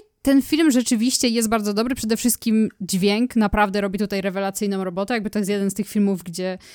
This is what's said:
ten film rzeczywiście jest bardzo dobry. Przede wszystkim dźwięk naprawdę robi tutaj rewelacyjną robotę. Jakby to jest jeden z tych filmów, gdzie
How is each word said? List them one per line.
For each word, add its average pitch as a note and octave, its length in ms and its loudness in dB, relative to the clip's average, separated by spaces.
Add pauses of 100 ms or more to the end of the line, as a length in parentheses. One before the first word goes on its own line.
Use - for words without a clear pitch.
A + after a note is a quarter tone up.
(280)
ten C#4 140 6
film D#4 280 4
rzeczywiście B3 580 2
jest A3+ 200 0
bardzo G#3 260 0
dobry. A#3+ 200 -2
Przede A3+ 220 -2
wszystkim A3 520 0 (120)
dźwięk G3+ 560 0
naprawdę G#3 440 2
robi G3 180 -2
tutaj G3+ 220 -2
rewelacyjną G3 640 -2
robotę. F#3+ 300 -4
Jakby G#3+ 160 -4
to - 80 -4
jest G3 120 -2
jeden G3 200 0
z G3 40 -6
tych G#3 140 -4
filmów, G3 340 2
gdzie F#3 360 -8 (160)